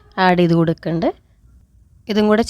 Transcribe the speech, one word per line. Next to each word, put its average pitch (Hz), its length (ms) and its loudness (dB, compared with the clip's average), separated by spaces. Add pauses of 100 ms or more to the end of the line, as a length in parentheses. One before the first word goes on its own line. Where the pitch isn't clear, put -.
(260)
ആഡ് 180 140 2
ചെയ്ത് 170 200 2
കൊടുക്കുന്നുണ്ട്. 165 480 -4 (1000)
ഇതും 214 220 0
കൂടെ 214 200 0